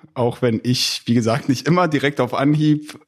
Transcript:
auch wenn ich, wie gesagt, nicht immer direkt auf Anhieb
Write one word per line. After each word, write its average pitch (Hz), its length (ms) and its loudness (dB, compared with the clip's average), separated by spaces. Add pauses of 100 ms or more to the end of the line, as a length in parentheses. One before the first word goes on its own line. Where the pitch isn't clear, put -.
(140)
auch 120 280 -2
wenn 117 220 0
ich, - 400 -2
wie 117 120 0
gesagt, 120 340 0
nicht 131 180 -2
immer 175 220 2
direkt 143 320 0
auf 117 120 -2
Anhieb 151 640 0 (100)